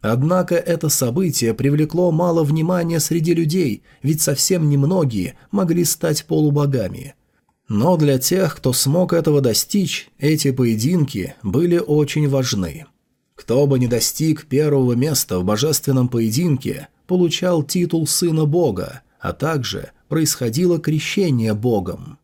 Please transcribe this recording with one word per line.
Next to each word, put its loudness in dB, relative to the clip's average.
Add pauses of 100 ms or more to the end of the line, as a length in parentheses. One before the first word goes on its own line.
Однако 0
это 0
событие 0
привлекло 0
мало 2
внимания 0
среди 0
людей, 0 (200)
ведь 0
совсем 0
немногие 0 (140)
могли 0
стать -2
полубогами. 0 (540)
Но 2
для 4
тех, 0
кто 0
смог 0
этого 2
достичь, -2
эти 0
поединки 0
были 2
очень 0
важны. -2 (500)
Кто 0
бы 2
ни 2
достиг -2
первого 2
места -2
в -2
божественном 0
поединке, -2 (180)
получал 0
титул -2
сына 0
бога, -2 (180)
а -6
также -4 (180)
происходило 0
крещение 0
богом. -4